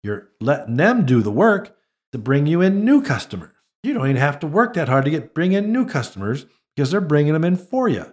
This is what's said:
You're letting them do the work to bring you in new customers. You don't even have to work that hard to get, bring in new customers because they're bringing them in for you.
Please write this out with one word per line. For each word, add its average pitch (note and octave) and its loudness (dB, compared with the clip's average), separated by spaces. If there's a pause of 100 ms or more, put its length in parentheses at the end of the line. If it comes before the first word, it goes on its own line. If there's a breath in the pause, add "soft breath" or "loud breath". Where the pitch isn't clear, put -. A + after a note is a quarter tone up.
You're G#2 -8 (120)
letting A#2+ -2
them G#3 2
do B2+ 4
the G#2 0
work G3 0 (360)
to B2 -10
bring C3+ 0
you E3+ 2
in G3 2
new C4+ 4
customers. - -6 (300)
You C4+ -4
don't E3+ -2
even C3+ 2
have C#3 0
to E3 -6
work A3 0
that D#3 -2
hard C3+ 2
to C#3+ 0
get, C3 -6
bring F3+ 0
in G#3 0
new B3+ 0
customers A2+ -6 (280 soft breath)
because C#3 -2
they're G3+ 0
bringing D3 2
them D#3+ 0
in F3+ 2
for B3+ -2
you. - -2